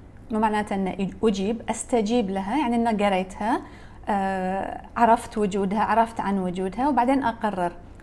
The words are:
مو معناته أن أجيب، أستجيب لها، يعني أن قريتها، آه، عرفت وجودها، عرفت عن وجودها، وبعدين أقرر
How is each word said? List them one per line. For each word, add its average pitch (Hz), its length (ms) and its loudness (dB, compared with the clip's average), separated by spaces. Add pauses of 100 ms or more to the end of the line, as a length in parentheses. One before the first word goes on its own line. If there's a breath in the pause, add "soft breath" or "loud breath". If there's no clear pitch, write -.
(300)
مو 214 80 0
معناته 214 360 0
أن 190 380 -2 (120)
أجيب، 214 460 0
أستجيب 226 600 0
لها، 196 280 -2
يعني 240 180 2
أن 233 260 2
قريتها، 202 580 0 (480 loud breath)
آه، 190 720 -2 (160)
عرفت 233 420 4
وجودها، 202 420 2
عرفت 226 400 2
عن 196 180 0
وجودها، 190 500 -2
وبعدين 254 340 4
أقرر 202 500 -2 (300)